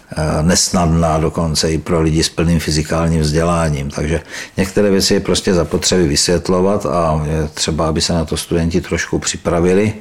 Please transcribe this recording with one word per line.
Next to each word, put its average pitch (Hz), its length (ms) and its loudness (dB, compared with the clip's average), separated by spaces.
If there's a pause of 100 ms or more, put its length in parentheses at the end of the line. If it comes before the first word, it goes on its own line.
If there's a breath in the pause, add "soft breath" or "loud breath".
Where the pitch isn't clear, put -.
(180)
eh, 78 260 -2
nesnadná 82 760 2
dokonce 80 540 -2
i 80 60 0
pro 80 240 0
lidi 80 220 2
s - 60 -2
plným 82 300 2
fyzikálním 80 600 0
vzděláním. 78 680 0
Takže 80 320 -4 (360 loud breath)
některé 101 340 2
věci 98 220 2
je 101 60 2
prostě 92 340 0
zapotřebí 87 540 2
vysvětlovat 90 800 0
a 78 400 0
je 78 280 -2
třeba, 80 340 -2
aby 80 140 0
se 87 120 -2
na 82 120 0
to 78 120 -4
studenti 85 440 0
trošku - 380 -4
připravili. 90 800 0